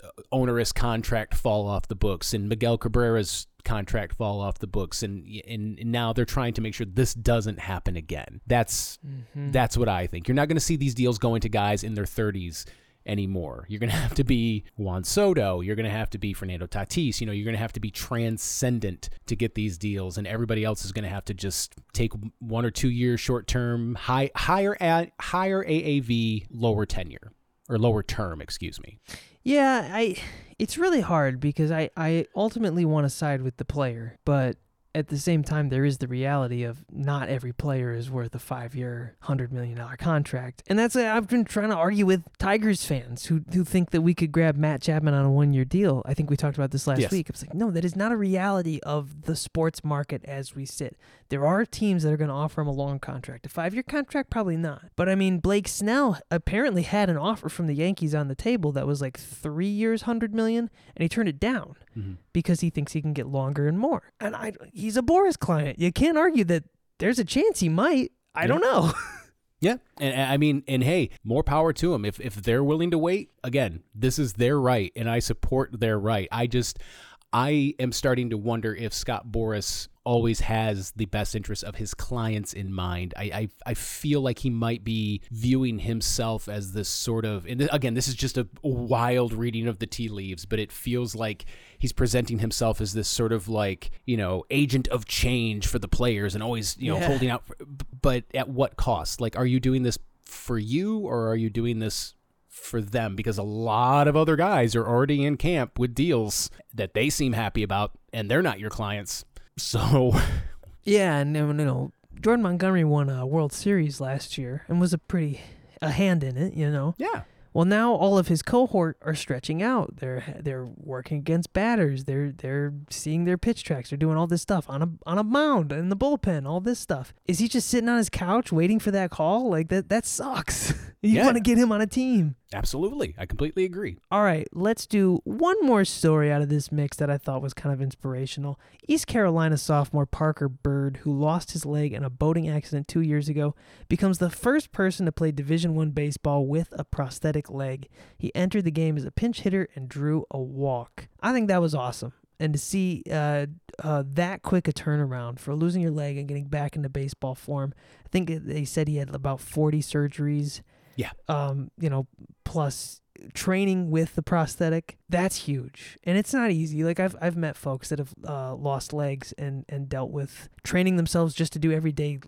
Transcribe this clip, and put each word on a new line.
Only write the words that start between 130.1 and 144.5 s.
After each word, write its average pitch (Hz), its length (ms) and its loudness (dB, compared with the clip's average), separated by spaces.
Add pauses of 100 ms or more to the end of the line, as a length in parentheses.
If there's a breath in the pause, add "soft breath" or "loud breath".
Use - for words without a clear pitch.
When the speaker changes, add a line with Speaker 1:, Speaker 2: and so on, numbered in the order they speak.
Speaker 2:
<laughs> - 60 -12 (200)
You 214 120 6
Speaker 1:
Yeah. 240 100 6
Speaker 2:
wanna 240 140 6
get 226 180 6
him 240 120 6
on 208 120 2
a 214 40 2
team. 214 480 2 (200)
Speaker 1:
Absolutely. 151 640 -2
I 92 80 -6
completely 160 400 -2
agree. 180 320 -6 (120)
Speaker 2:
All 202 120 2
right, 170 320 2
let's 208 320 0
do 190 380 4
one 349 380 2
more 233 220 6
story 156 480 2
out 147 80 2
of 147 80 0
this 147 240 0
mix 147 240 -2
that 147 140 0
I 143 80 0
thought 135 240 -6
was 139 100 -4
kind 143 220 -4
of 135 80 -4
inspirational. 135 760 -6 (300 soft breath)
East 302 180 0
Carolina 165 520 2
sophomore 143 480 2
Parker 156 420 0
Bird, 139 540 -2
who 147 100 0
lost 151 400 0
his 156 140 -6
leg 147 260 0
in 127 120 -4
a 135 40 -2
boating 156 400 0
accident 151 400 -2
two 165 140 0
years 151 260 2
ago, 147 260 0 (320 loud breath)
becomes 185 300 2
the 180 140 0
first 277 420 0